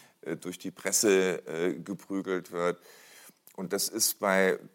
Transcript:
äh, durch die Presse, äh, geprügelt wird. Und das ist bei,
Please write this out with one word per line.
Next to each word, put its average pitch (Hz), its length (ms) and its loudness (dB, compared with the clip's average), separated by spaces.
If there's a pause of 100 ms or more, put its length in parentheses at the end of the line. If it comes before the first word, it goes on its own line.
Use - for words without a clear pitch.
(200)
äh, 82 160 -6
durch 87 240 -10
die 95 120 -10
Presse, 95 760 2
äh, 80 280 -2
geprügelt 92 760 -6
wird. 87 300 -2 (720)
Und 92 160 -8
das 98 160 -2
ist - 320 -2
bei, 95 400 4 (160)